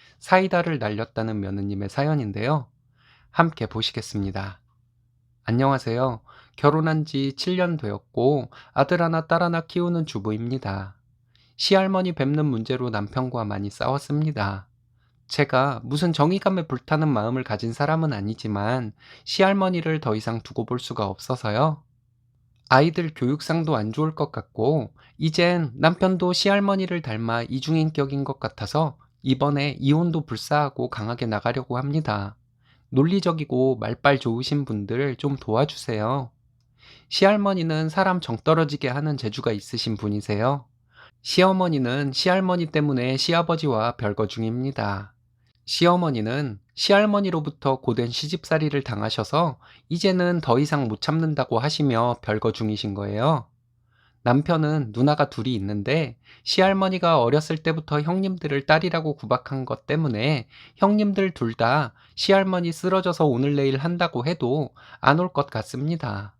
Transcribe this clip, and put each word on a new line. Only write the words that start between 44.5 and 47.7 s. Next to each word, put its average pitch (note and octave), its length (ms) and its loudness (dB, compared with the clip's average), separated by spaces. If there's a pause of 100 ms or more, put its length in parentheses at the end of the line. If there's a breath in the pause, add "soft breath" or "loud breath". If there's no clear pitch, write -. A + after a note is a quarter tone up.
시어머니는 C#3 920 0 (160)
시할머니로부터 F#3+ 1040 2